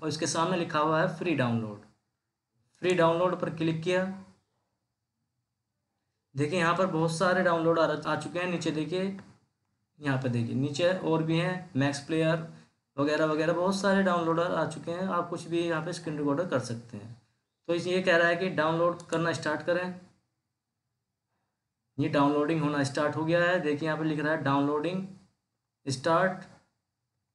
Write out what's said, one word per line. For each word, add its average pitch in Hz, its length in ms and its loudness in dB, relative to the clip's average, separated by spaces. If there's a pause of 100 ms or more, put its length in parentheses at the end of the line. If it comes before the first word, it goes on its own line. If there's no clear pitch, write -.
और 160 80 -4
इसके 156 180 -2
सामने 170 300 0
लिखा 165 220 -2
हुआ 156 220 2
है 180 160 0
free 175 180 0
download। 113 500 -2 (960)
free 180 140 0
download 170 460 2
पर 165 140 -2
click 160 280 -2
किया, 185 200 0 (2250)
देखिए 151 240 0
यहाँ 170 180 2
पर 185 100 4
बहुत 160 240 0
सारे 185 320 2
download 165 360 4
आ, 156 60 6 (200)
आ 156 100 0
चुके 165 240 -6
हैं। 180 80 -2
नीचे 160 240 -2
देखिए, 156 320 -2 (960)
यहाँ 139 180 0
पर 131 120 -2
देखिए 117 260 -2
नीचे 147 360 2
और 160 320 0
भी 160 140 0
हैं, 180 380 -2
max 139 240 0
player 160 480 0 (500)
वगैरह 151 280 2
वगैरह, 156 280 2
बहुत 185 220 2
सारे 196 280 2
downloader 170 500 2
आ 160 140 0
चुके 165 240 -8
हैं। 185 180 -4
आप 170 200 -2
कुछ 170 180 -8
भी 170 140 0
यहाँ 165 240 -2
पे 175 80 -4
screen 156 240 -6
recorder 147 300 0
कर 135 140 0
सकते 117 360 -10
हैं। - 180 -14 (520)
तो 170 60 0
इस, 170 140 -2
ये 185 140 0
कह 180 160 4
रहा 170 100 6
है 175 80 4
कि 185 160 -2
download 165 560 2
करना 165 260 0
start 151 280 -4
करें। 180 380 -2 (2000)
ये 151 120 0
downloading 147 520 2
होना 147 240 0
start 147 300 -2
हो 156 100 -2
गया 170 180 2
है। 180 180 2
देखिए 147 260 -2
यहाँ 156 100 -2
पे 160 80 -4
लिख 156 140 0
रहा 151 140 0
है 156 100 -2
downloading 151 640 0 (760)
start। 170 600 0 (880)